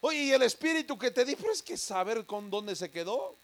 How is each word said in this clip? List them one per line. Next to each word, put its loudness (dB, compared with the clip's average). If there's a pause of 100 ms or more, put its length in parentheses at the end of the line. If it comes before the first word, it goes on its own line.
"Oye, 0
y 2
el 8
espíritu 2
que 0
te 2
di", 0
"Pero -2
es -2
que -8
saber -2
con -6
dónde -4
se -6
quedó. -4